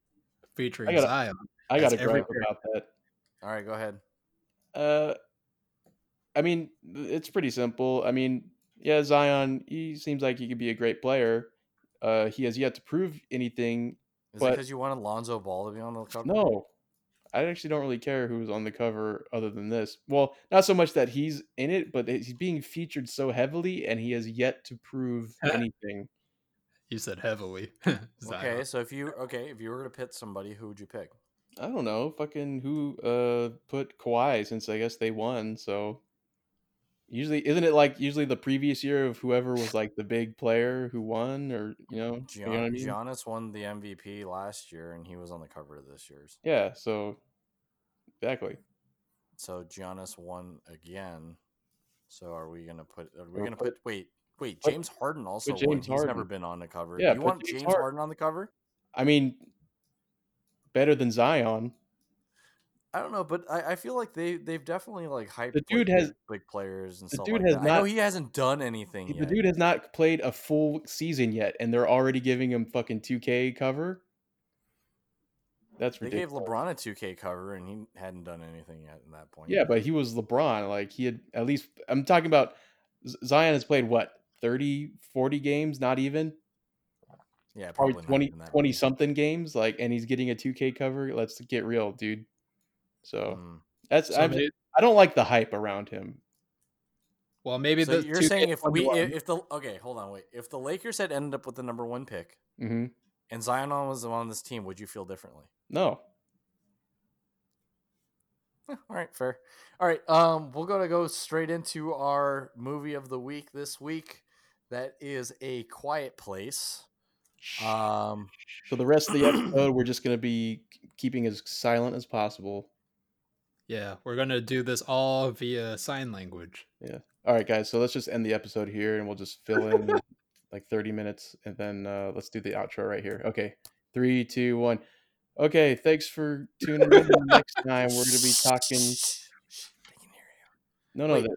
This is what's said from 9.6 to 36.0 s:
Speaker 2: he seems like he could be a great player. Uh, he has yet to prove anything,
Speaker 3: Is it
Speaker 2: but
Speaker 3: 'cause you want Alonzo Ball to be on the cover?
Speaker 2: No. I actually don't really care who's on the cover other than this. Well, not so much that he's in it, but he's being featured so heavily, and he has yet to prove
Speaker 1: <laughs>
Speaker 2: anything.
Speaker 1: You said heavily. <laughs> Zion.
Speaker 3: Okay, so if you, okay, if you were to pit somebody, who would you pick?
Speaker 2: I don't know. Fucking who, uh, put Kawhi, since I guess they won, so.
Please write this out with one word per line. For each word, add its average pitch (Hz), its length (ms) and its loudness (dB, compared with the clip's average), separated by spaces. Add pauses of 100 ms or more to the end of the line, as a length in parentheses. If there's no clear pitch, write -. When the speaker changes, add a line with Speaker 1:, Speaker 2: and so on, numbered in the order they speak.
Speaker 2:
he 160 280 -6
seems 143 260 -4
like 131 180 0
he 123 80 -6
could 120 100 -4
be 117 120 -2
a 113 40 0
great 113 280 0
player. 120 460 2 (540)
Uh, 110 260 4
he 123 180 -2
has 117 120 -2
yet 131 180 0
to - 60 -20
prove 160 380 -2 (120)
anything, 120 680 -2 (360)
Speaker 3:
Is 107 80 -12
it 135 40 4
Speaker 2:
but 127 100 4
Speaker 3:
'cause 131 140 -4
you 135 80 -8
want 135 200 -4
Alonzo 113 420 -4
Ball 95 300 -6
to 104 60 -10
be 110 60 -10
on 117 120 -8
the 113 120 -10
cover? 117 220 -10
Speaker 2:
No. 165 400 2 (680)
I 139 120 2
actually 170 240 -4
don't 151 120 0
really 131 180 -2
care 131 280 -2
who's 117 220 -4
on 107 140 -2
the 107 80 -4
cover 110 640 -2
other 110 160 -2
than 104 200 -8
this. 113 280 -2 (100)
Well, 139 280 4 (160)
not 190 140 10
so 202 80 4
much 175 200 4
that 131 160 4
he's 143 340 -2 (140)
in 135 120 -2
it, 175 220 -2
but 120 160 -2
he's 123 260 -4
being 165 280 -4
featured 151 480 -8
so 135 220 -2
heavily, 160 560 -2
and 113 120 -2
he 117 120 -4
has 117 160 -2
yet 123 380 0
to 127 180 -16
prove 120 560 -6
Speaker 1:
<laughs> - 40 -4
Speaker 2:
anything. 107 640 -2 (840)
Speaker 1:
You 113 80 -6
said 98 220 -8
heavily. 101 580 -6
<laughs> - 80 -20
Zion. 139 140 2 (340)
Speaker 3:
Okay, 120 300 -4
so 135 160 -6
if 117 120 -6
you, 143 180 -8 (100)
okay, 127 300 -8
if 117 120 -16
you 113 80 -8
were 127 140 -8
to 131 60 -12
pit 123 240 -12
somebody, 101 400 -12
who 107 160 -14
would 104 100 -16
you 101 80 -16
pick? 101 240 -14 (480)
Speaker 2:
I - 80 -8
don't 233 180 -6
know. 113 320 -2
Fucking 143 440 -8
who, 143 380 -6
uh, 120 500 0 (180)
put 139 300 -8
Kawhi, 120 500 2
since 113 220 -6
I 107 80 -2
guess 117 180 -4
they 113 160 0
won, 110 460 -4
so. 104 420 -6 (1120)